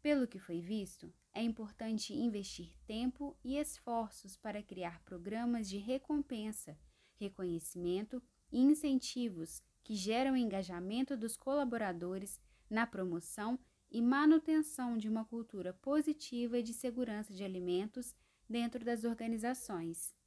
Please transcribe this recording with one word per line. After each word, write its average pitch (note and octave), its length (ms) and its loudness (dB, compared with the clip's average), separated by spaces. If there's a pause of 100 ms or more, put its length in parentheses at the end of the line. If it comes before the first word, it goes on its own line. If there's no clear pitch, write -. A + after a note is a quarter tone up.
Pelo C#4+ 260 4
que F#3+ 120 -8
foi F3 220 -6
visto, F3+ 520 -6 (200)
é A3 100 -4
importante A3 720 -4
investir G3+ 600 -2 (120)
tempo B3+ 580 -4
e C4 120 -2
esforços A#3 800 -4
para G#3 260 -8
criar F3 420 -8
programas G#3+ 640 -2
de F#3+ 80 -4
recompensa, A3 1000 -2 (380)
reconhecimento F3+ 1040 -2 (280)
e A#3+ 100 2
incentivos B3+ 1000 4 (220)
que G#3+ 100 -6
geram A3+ 420 2
engajamento G3 800 0
dos A3 200 -4
colaboradores G3 1040 -2 (300)
na A3+ 160 2
promoção F#3+ 720 -2 (320)
e A#3 100 -2
manutenção D4+ 960 6
de G#3+ 120 -2
uma A3 160 0
cultura A3 500 -6
positiva B3+ 880 0
de A3+ 100 -4
segurança A3+ 640 -2
de F#3+ 100 -6
alimentos F#3+ 680 -2 (340)
dentro A#3 360 -2
das A3+ 200 0
organizações. A3+ 1120 -2 (120)